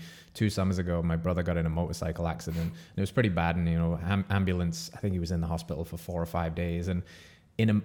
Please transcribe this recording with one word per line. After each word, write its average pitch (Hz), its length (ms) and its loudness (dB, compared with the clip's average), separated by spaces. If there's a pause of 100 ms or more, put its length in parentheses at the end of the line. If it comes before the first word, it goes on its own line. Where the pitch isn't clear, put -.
(340)
two - 160 2
summers 95 300 2
ago, 87 240 0
my 82 140 2
brother 87 260 0
got 85 140 0
in 82 80 2
a 82 40 2
motorcycle 82 600 -2
accident, 82 420 -4
and - 240 -14
it 92 60 -2
was 101 100 -2
pretty 120 160 2
bad. 85 300 2
And, 85 100 2
you 82 100 4
know, 85 280 2
am-, 98 240 2
ambulance, 90 640 0
I - 60 -14
think 101 120 -2
he 92 80 0
was 85 120 -2
in 85 100 0
the 82 60 0
hospital 82 360 -4
for 85 140 -10
four 87 240 -4
or 85 40 -2
five 82 300 -2
days. 87 320 -2
And 90 160 -2 (540)
in 110 120 4
a, 104 160 4